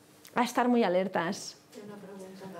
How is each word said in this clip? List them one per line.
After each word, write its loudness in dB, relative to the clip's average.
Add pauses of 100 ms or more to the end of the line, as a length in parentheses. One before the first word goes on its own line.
(360)
a 4
estar 2
muy 6
alertas. 0 (1000)